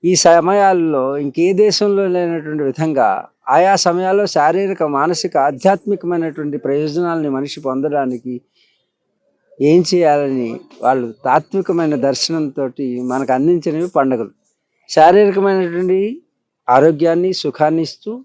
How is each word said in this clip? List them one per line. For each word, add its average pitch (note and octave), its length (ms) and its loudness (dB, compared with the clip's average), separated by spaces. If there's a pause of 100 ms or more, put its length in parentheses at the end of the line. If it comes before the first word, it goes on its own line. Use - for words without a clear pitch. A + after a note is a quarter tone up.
ఈ F3+ 80 2 (100)
సమయాల్లో E3+ 800 4 (220)
ఇంకే C#3+ 200 -2 (160)
దేశంలో G3+ 440 2 (100)
లేనటువంటి D#3+ 540 -4
విధంగా C3+ 400 0 (460)
ఆయా F#3 200 4 (100)
సమయాల్లో F#3 420 0
శారీరక, F3 560 0 (140)
మానసిక, D#3+ 400 -2 (120)
ఆధ్యాత్మికమైనటువంటి E3 1160 -2
ప్రయోజనాలని D3+ 720 -2
మనిషి C#3 300 -8
పొందడానికి C3 680 -4 (1400)
ఏం F3 100 6 (100)
చేయాలని D3 580 0 (360)
వాళ్ళు B2+ 220 0 (200)
తాత్వికమైన D#3+ 680 0 (120)
దర్శనంతోటి C#3 800 -4 (260)
మనకు C3 240 -2
అందించినవి E3 600 0
పండుగలు. C3 360 -2 (580)
శారీరకమైనటువంటి F#3 1120 4 (760)
ఆరోగ్యాన్ని, E3 540 2 (120)
సుఖాన్ని D#3 460 0
ఇస్తూ - 240 -12 (120)